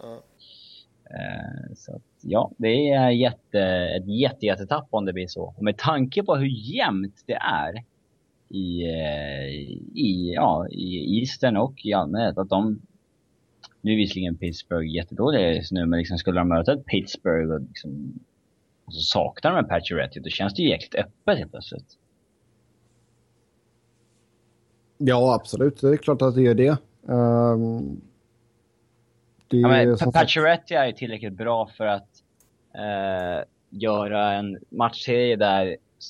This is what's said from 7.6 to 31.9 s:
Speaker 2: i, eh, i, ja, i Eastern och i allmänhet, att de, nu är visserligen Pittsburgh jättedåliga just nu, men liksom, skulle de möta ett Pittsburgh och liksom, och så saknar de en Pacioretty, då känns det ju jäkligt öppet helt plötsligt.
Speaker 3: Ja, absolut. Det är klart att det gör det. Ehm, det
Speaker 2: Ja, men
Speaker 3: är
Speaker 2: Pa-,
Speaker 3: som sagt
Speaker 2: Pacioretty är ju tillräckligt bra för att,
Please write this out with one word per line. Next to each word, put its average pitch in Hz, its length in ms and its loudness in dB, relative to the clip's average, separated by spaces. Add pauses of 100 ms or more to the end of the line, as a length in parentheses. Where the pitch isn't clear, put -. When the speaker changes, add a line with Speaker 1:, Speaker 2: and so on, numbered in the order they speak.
Speaker 2:
i, 90 340 -4
eh, 73 640 -6 (500)
i, 90 400 0
ja, 80 340 2
i 90 500 -2
Eastern 123 380 0
och 131 160 0 (120)
i 104 80 0
allmänhet, 95 440 0
att 95 120 -2
de, 107 320 2 (1000)
nu 104 100 2
är 110 60 4
visserligen 92 400 -2
Pittsburgh 82 580 -6
jättedåliga 95 580 0
just 80 180 -4
nu, 90 140 0
men 85 140 2
liksom, 85 180 -4
skulle 90 220 0
de 87 80 2
möta 85 260 2
ett 135 120 -6
Pittsburgh 82 680 -2
och 76 80 -4
liksom, 71 580 -12 (680)
och 85 80 -16
så 82 80 -10
saknar - 500 0
de 185 60 0
en - 100 2
Pacioretty, 80 520 -4
då 69 100 -10
känns 98 240 -4
det - 80 -4
ju 156 80 4
jäkligt - 260 -4
öppet - 420 -2
helt 90 140 -8
plötsligt. - 460 -18 (3000)
Speaker 3:
Ja, 127 380 4
absolut. 131 460 0
Det 139 80 4
är 147 80 6
klart 147 240 0
att 131 140 4
det 131 60 4
gör 120 120 8
det. 131 240 4 (360)
Ehm, 117 880 2 (1500)
det 123 100 2
Speaker 2:
Ja, 120 100 6
men 117 200 6
Speaker 3:
är 123 40 6
Speaker 2:
Pa-, 113 60 2
Speaker 3:
som 123 140 0
sagt 160 120 6
Speaker 2:
Pacioretty 165 520 2
är 143 100 4
ju 120 60 0
tillräckligt 110 420 -8
bra 113 340 -2 (100)
för 110 80 -4
att, 101 220 -2 (640)